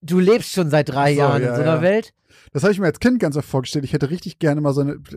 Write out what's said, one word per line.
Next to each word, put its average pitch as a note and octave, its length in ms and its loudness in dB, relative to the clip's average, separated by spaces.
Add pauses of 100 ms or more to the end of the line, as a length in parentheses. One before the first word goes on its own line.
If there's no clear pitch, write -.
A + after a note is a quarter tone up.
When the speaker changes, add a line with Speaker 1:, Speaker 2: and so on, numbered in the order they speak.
Speaker 1:
du F3 180 0
lebst F#3+ 320 2
schon E3+ 200 -2
seit D3 180 2
drei C#3 240 0
Speaker 2:
Ach - 20 2
so, C#3+ 60 0
Speaker 1:
Jahren C#3 220 2
Speaker 2:
ja, B2 80 -2
Speaker 1:
in A#2+ 40 -4
so D3 80 -2
einer D#3+ 140 2
Speaker 2:
ja. D#3+ 60 0
Speaker 1:
Welt. G3+ 320 0 (380)
Speaker 2:
Das C#3+ 120 -4
habe G3+ 80 4
ich F#3+ 80 -2
mir G3 60 0
als - 120 -2
Kind B3 220 2
ganz D3+ 160 -2
oft D3 120 -6
vorgestellt. C#3 360 -4
Ich - 80 -6
hätte C#3+ 180 -2
richtig F3+ 300 -10
gerne D3+ 200 2
mal C#3+ 120 0
so C3+ 80 0
eine, C#3+ 180 -4 (180)